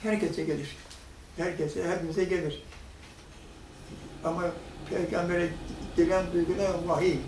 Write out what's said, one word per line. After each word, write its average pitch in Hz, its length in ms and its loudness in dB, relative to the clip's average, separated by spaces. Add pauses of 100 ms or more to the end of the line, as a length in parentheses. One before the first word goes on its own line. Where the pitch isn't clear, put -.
Herkese 196 400 2
gelir. 143 340 -2 (600)
Herkese, 165 520 0
hepimize 165 340 2
gelir. 170 400 0 (1600)
Ama 170 200 0 (460)
peygambere 175 600 2 (480)
gelen 175 360 6
duygular 185 360 4 (160)
vahiy. 165 320 4 (100)